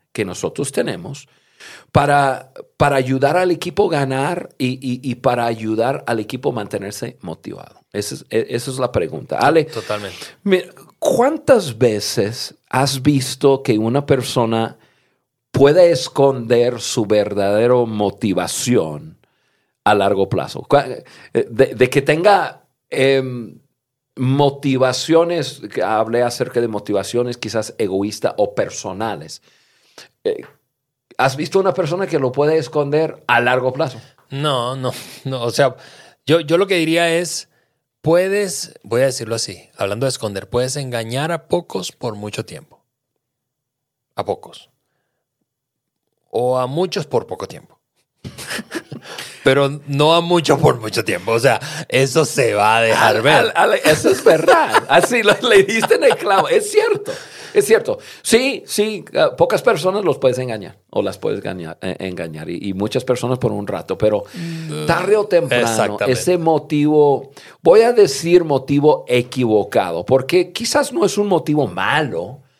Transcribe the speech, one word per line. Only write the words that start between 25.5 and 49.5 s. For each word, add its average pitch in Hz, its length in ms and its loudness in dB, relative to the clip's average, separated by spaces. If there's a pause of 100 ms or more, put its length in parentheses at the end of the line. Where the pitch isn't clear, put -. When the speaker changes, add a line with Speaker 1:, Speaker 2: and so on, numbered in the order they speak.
Speaker 1:
que 120 100 -4
hablé 110 400 0
acerca 120 380 -2
de 117 80 0
motivaciones 107 720 -4
quizás 110 400 -6
egoístas 101 600 -4
o 104 160 0
personales. 95 880 -8 (800)
Eh, - 180 -4 (760)
¿has 131 180 0
visto 151 220 -2
una 190 160 2
persona 180 320 -4
que 160 120 -2
lo 127 140 -2
puede 147 260 2
esconder 147 680 -2
a 120 140 4
largo 123 320 0
plazo? 131 260 -6 (320)
Speaker 2:
No, 135 460 -4
no, 127 160 -4 (320)
no. 131 180 -6
O 120 80 -2
sea, 131 260 2 (500)
yo, 165 140 4
yo 156 180 0
lo 196 80 2
que 185 100 0
diría 165 380 0
es, 170 340 -6 (520)
puedes, 185 800 0
voy 117 200 0
a 135 40 4
decirlo 117 280 -4
así, 101 420 -8
hablando 104 300 -2
de 127 40 0
esconder, 101 380 -6
puedes 131 280 -2
engañar 127 560 -6
a 160 160 -8
pocos 175 440 -6
por 117 220 -8
mucho 104 320 -10
tiempo. - 360 -20 (1300)
A 104 100 -6
pocos. - 460 -10 (1600)
O 123 280 0
a 127 80 -2
muchos 160 400 -4
por 120 200 -2
poco 92 200 -10
tiempo. - 320 -18 (440)
<laughs> - 1200 -12
Pero 139 420 2